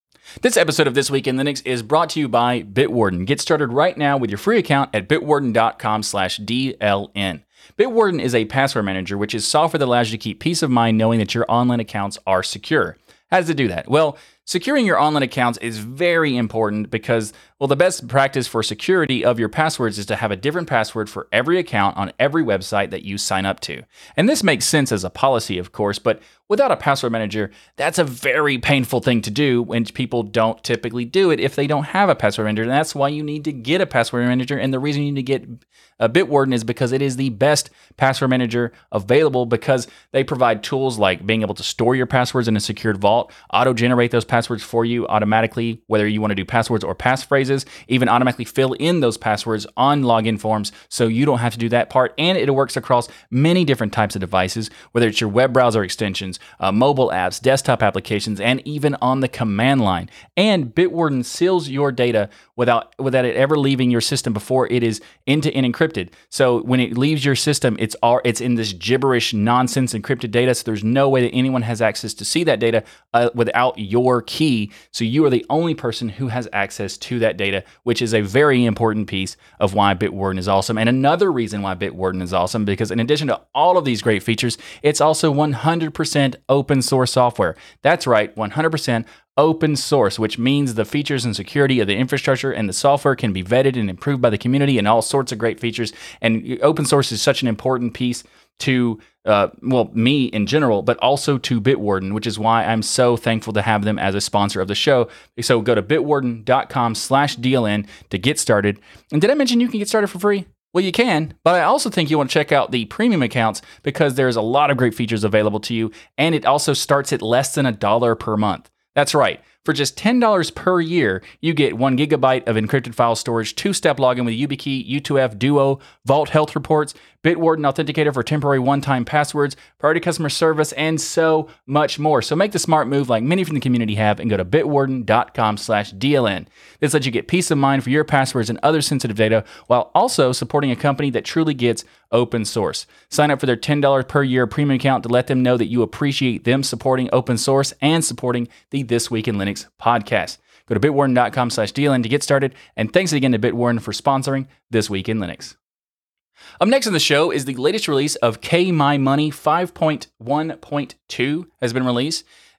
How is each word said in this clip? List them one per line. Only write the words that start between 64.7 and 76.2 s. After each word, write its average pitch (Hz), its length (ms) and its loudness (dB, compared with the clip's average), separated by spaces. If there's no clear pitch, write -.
it 120 100 2
is 113 200 0
end-to-end 143 380 0
encrypted. 160 240 0
So 123 320 2
when 127 180 0
it 120 180 -2
leaves 143 280 0
your 135 100 2
system, 135 440 0
it's - 240 -4
all, 120 200 4
it's 117 160 0
in 120 160 0
this 110 160 -2
gibberish 120 640 0
nonsense 120 600 0
encrypted 120 380 -6
data. 123 240 2
So - 80 -8
there's 107 200 -4
no 135 260 2
way 131 140 4
that 117 100 -2
anyone 127 300 0
has 117 180 -4
access 107 320 -2
to 101 120 -12
see 165 200 -2
that 120 140 2
data, 113 240 2
uh, 120 200 2
without 120 440 0
your 120 440 0
key. 117 500 -2
So - 120 -4
you 139 220 2
are - 40 4
the - 200 0
only 160 240 0
person 117 360 -6
who 131 180 -6